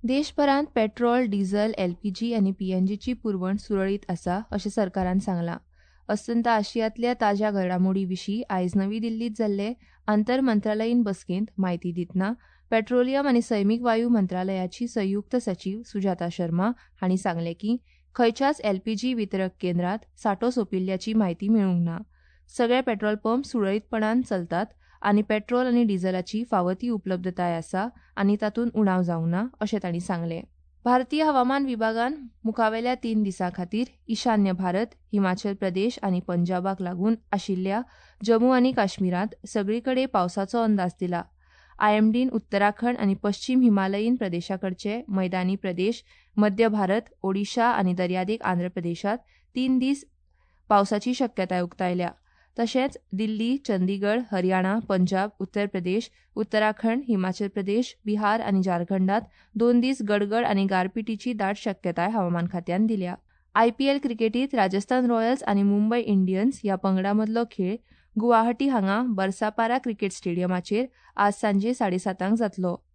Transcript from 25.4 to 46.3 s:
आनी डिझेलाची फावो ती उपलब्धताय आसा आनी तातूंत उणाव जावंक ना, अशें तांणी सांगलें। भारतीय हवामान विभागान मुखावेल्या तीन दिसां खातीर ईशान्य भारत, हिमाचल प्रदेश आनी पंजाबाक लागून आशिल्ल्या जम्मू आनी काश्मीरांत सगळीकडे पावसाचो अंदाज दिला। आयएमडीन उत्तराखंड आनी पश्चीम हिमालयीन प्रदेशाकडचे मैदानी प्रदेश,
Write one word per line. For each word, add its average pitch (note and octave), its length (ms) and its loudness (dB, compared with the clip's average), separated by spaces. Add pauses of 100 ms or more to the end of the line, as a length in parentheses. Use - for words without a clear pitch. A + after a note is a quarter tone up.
आनी A#3+ 180 4
डिझेलाची F#3 680 -2
फावो F3+ 240 2
ती A#3+ 140 -6
उपलब्धताय F3+ 680 -4
आसा F#3 320 -4 (280)
आनी G3+ 260 2
तातूंत A#3 320 -2
उणाव F#3+ 280 2
जावंक E3 280 0
ना, E3+ 160 -2 (140)
अशें G#3+ 220 -2
तांणी F3 180 -4
सांगलें। E3+ 400 -4 (440)
भारतीय B3+ 380 2
हवामान C#4 420 2
विभागान A#3 500 -2 (300)
मुखावेल्या A3+ 500 0
तीन A3 280 0
दिसां F#3+ 340 -2
खातीर G#3 300 -4 (220)
ईशान्य G#3 440 2
भारत, F#3 340 0 (260)
हिमाचल G3 420 0
प्रदेश F#3+ 480 -2
आनी F3+ 180 0
पंजाबाक F3+ 600 -2
लागून F3+ 320 0 (180)
आशिल्ल्या F#3+ 480 -2 (400)
जम्मू A3+ 300 4
आनी B3+ 220 4
काश्मीरांत G3 640 -2 (120)
सगळीकडे A#3+ 600 -2
पावसाचो G3 560 0
अंदाज G3 380 2
दिला। F3+ 220 -2 (560)
आयएमडीन A3 520 4
उत्तराखंड G#3 680 0
आनी G3 160 2
पश्चीम A3+ 460 0
हिमालयीन G#3 560 2
प्रदेशाकडचे F#3+ 920 -4
मैदानी F#3 480 0
प्रदेश, F#3+ 460 -2 (340)